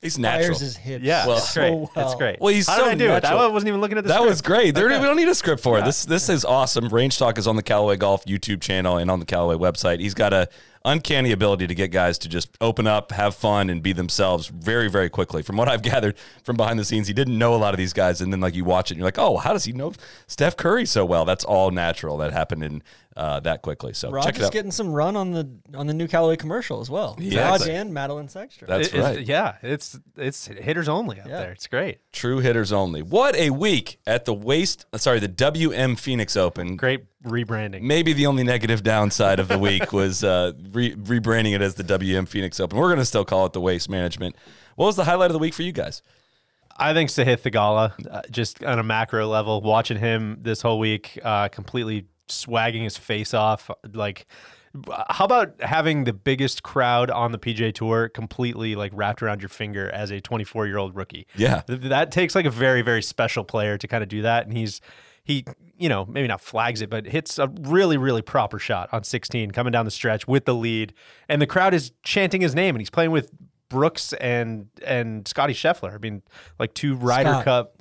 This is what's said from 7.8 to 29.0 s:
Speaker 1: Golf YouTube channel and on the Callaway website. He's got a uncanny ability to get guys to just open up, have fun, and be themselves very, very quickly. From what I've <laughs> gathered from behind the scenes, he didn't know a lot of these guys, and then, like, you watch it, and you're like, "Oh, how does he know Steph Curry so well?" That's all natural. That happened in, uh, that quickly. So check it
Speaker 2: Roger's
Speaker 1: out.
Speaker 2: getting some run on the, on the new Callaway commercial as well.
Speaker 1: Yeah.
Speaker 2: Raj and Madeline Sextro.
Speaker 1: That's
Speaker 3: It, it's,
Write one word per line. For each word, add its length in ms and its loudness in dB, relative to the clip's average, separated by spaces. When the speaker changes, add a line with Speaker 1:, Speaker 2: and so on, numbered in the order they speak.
Speaker 1:
Golf 280 2
YouTube 360 -4
channel 380 2
and 100 0
on 120 2
the 60 -8
Callaway 280 2
website. 460 0
He's 140 -4
got 180 2
a 160 2
uncanny 480 2
ability 340 2
to 80 -2
get 140 0
guys 300 2
to 100 -10
just 320 -6
open 260 0
up, 240 0
have 240 0
fun, 340 2
and 140 -2
be 100 0
themselves 540 0
very, 420 0
very 220 2
quickly. 320 -2
From 140 -6
what 120 2
I've 140 0
<laughs> 0 -
gathered 340 0
from 120 -4
behind 220 2
the 60 -2
scenes, 240 -2
he 60 -2
didn't 220 0
know 180 4
a 20 4
lot 180 2
of 40 0
these 140 -2
guys, 280 2
and 120 -2
then, 80 -2
like, 140 0
you 100 -2
watch 260 2
it, 40 -6
and 60 -12
you're 60 0
like, 120 -2
"Oh, 200 4
how 140 0
does 120 -2
he 80 -6
know 200 -8
Steph 280 0
Curry 300 2
so 180 2
well?" 200 4
That's 200 0
all 280 2
natural. 460 -2
That 140 -2
happened 300 -4
in, 200 -8
uh, 240 -4
that 220 -4
quickly. 300 -10
So 160 -8
check 40 -8
it 140 -2
Speaker 2:
Roger's 180 -2
Speaker 1:
out. 80 2
Speaker 2:
getting 180 -4
some 220 -4
run 240 0
on 160 -2
the, 180 -4
on 140 -6
the 60 -2
new 120 -4
Callaway 300 4
commercial 440 -6
as 80 -10
well. 300 -6
Speaker 1:
Yeah. 320 0
Speaker 2:
Raj 160 2
and 260 -6
Madeline 360 -6
Sextro. 400 -18
Speaker 1:
That's 200 0
Speaker 3:
It, 60 -6
it's, 100 2